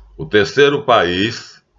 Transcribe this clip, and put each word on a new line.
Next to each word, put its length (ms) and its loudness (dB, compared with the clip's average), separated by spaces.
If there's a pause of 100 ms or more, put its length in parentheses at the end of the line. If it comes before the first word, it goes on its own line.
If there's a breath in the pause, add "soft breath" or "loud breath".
(160)
o 80 -12
terceiro 580 0
país 800 -2 (160)